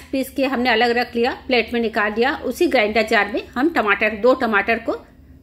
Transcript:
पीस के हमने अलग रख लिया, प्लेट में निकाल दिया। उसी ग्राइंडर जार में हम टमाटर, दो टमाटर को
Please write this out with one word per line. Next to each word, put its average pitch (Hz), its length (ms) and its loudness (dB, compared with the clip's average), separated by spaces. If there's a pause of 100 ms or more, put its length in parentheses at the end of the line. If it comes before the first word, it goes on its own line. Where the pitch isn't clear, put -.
(120)
पीस 262 180 -4
के 262 160 -2
हमने 254 240 0
अलग 233 200 4
रख 240 260 -2
लिया, 240 160 0 (140)
प्लेट 233 280 0
में 233 60 0
निकाल 214 320 -2
दिया। 247 240 0
उसी 262 300 -2
ग्राइंडर 220 360 2
जार 214 300 0
में 359 140 -6
हम 277 240 -2
टमाटर, 220 460 0
दो 240 180 4
टमाटर 220 440 0
को - 140 -4 (500)